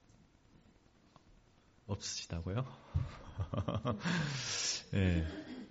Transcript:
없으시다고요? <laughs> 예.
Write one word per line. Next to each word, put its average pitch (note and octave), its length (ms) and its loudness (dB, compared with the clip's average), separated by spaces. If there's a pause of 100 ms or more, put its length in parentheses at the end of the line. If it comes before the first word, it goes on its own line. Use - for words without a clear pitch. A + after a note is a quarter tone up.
(1900)
없으시다고요? F#2 680 -2
<laughs> - 2250 0
예. F2+ 320 6 (460)